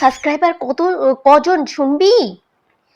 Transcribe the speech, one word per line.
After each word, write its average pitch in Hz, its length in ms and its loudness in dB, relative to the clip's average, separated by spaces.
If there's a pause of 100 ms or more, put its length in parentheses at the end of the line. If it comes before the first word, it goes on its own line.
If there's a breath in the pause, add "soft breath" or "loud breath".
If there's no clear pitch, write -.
সাবস্ক্রাইবার 302 600 0
কত, 269 220 -4 (420)
কজন 302 420 2
শুনবি? 294 680 0 (600)